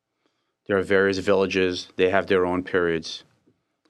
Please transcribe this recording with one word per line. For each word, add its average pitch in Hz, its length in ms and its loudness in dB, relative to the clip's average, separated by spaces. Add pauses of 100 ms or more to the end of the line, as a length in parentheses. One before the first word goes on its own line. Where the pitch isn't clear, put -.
(680)
There 101 100 0
are 95 60 0
various 98 360 2
villages, 92 800 0
they 92 140 2
have 95 160 0
their 92 180 2
own 90 180 -2
periods. 85 600 -4 (640)